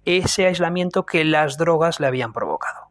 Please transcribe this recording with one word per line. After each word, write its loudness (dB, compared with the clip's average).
ese 2
aislamiento 0
que 0
las 2
drogas 2
le 0
habían -2
provocado. -6